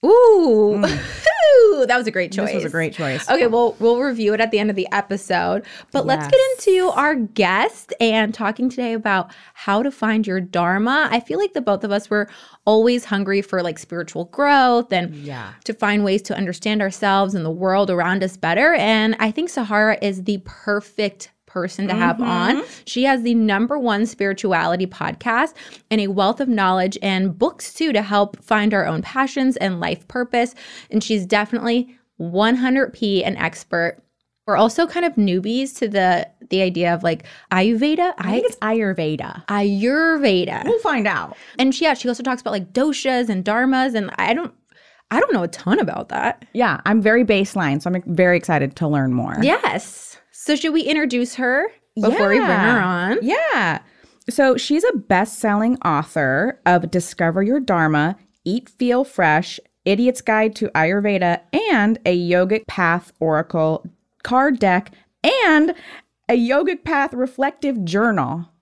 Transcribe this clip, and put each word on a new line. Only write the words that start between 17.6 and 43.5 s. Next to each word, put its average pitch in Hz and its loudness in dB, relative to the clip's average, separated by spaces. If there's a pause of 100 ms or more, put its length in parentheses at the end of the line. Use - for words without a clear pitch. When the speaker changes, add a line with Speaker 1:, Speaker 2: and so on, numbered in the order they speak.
Speaker 1:
around 180 0
us 185 -6
better. 220 2
And 220 2
I 214 0
think 330 -4
Sahara 214 0
is 190 -4
the 202 -2
perfect 208 -6 (160)
person 185 -6
to 196 0
have - 0
on. 214 0
Speaker 2:
Mm-hmm. 466 -8 (200)
Speaker 1:
She - -4
has 262 2
the 240 0
number 220 0
one 226 0
spirituality 185 -2
podcast 226 -4 (380)
and 220 2
a 202 -2
wealth 196 0
of 277 -2
knowledge 190 0
and 190 -2
books - -4
too 320 -2
to 214 0
help 202 0
find 214 0
our 196 0
own 160 -4
passions 262 -2
and 185 -4
life 170 -6
purpose. 247 -2 (380)
And 214 0
she's 202 -2
definitely 233 -2 (200)
one 190 0
hundred 262 0
P 196 -2
an 190 -4
expert. 170 -4 (480)
We're 208 0
also 226 2
kind 349 -4
of 339 -2
newbies 214 -2
to 226 -2
the, 185 0 (220)
the 185 0
idea 175 0
of, 175 -6
like, 165 -4 (260)
Ayurveda. 262 2
Speaker 2:
I 185 -4
think 226 -2
Speaker 1:
I - 0
Speaker 2:
it's - -4
Ayurveda. 180 -4
Speaker 1:
Ayurveda. 202 0
Speaker 2:
We'll 453 0
find 269 -2
out. 156 -4 (220)
Speaker 1:
And 262 2
she, 330 -4
yeah, 302 2
she - -6
also 240 -6
talks 247 -4
about, - -6
like, 190 -6
doshas 262 0
and 185 -2
dharmas, 262 0